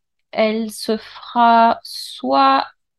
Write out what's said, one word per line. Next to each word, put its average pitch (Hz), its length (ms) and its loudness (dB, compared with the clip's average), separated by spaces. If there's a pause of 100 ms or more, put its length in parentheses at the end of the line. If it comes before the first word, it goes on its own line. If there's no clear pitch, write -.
(320)
elle 220 400 -2
se - 260 -6
fera 233 880 2
soit 269 800 -2 (340)